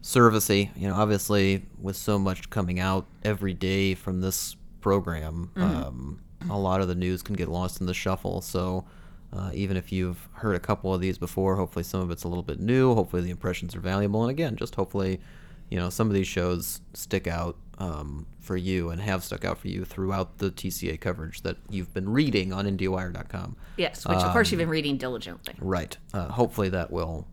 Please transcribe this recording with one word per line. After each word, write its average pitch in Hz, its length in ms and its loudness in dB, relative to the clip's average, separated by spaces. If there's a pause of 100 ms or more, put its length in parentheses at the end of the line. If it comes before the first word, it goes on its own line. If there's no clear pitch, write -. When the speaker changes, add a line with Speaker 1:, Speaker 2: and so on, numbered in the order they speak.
Speaker 1:
servicey. 107 760 6
You 98 120 -2
know, 92 60 0
obviously, 101 680 4 (160)
with 95 160 -4
so 104 220 2
much 95 300 0
coming 90 300 0
out 95 260 0 (180)
every 101 300 0
day 95 420 2
from 92 260 -4
this - 340 -2 (260)
program, 85 720 0
Speaker 2:
Mm-hmm. 90 200 2
Speaker 1:
um, 67 440 -6 (300)
a 101 80 0
lot 95 240 2
of 92 60 2
the 90 80 0
news 90 260 0
can 104 140 -4
get 87 140 0
lost 90 320 -2
in 90 60 0
the 90 60 0
shuffle, 92 480 -2
so, 92 440 -2 (480)
uh, 92 200 -4
even 95 240 0
if 90 160 -4
you've 90 400 -2
heard 104 240 0
a - 20 0
couple 95 340 0
of 90 60 2
these 92 180 0
before, 95 380 2
hopefully 90 280 -2
some 92 180 -2
of 87 100 -2
it's 85 140 -6
a - 20 -2
little 87 160 -2
bit 73 160 -4
new. 127 340 6
Hopefully 90 280 4
the 87 80 0
impressions 87 440 -4
are 92 60 -6
valuable. 101 440 2
And 120 60 2
again, 147 280 -2
just - 180 -6
hopefully, 95 460 0 (480)
you 90 100 0
know, 90 100 0
some 110 180 4
of 104 60 4
these 95 140 4
shows 87 540 0 (120)
stick - 340 -2
out, 85 280 -2 (220)
um, 76 480 -6 (160)
for - 160 -2
you 90 320 0
and 85 100 -4
have 95 240 0
stuck 92 220 -8
out 90 120 -2
for - 120 -8
you 95 160 -4
throughout 95 540 -2
the 98 120 0
T - 180 -6
C - 200 -4
A 80 80 -2
coverage 82 460 -4
that 90 120 -4 (140)
you've 92 240 -4
been 95 160 -2
reading 107 420 4
on 98 160 0
N 98 80 2
D 95 140 0
Y 92 120 0
R 90 80 -4
dot 85 200 -8
com. 90 260 -6 (220)
Speaker 2:
Yes, - 280 -2
which, 92 120 2
of 180 160 4
course, 190 180 4
you've 170 80 0
Speaker 1:
Um, 165 60 2
Speaker 2:
been 165 60 0
reading 147 260 0
diligently. 120 600 -8
Speaker 1:
Right. 92 360 -2 (180)
Uh, 87 140 -2
hopefully 113 400 2
that 90 240 0
will 82 420 -2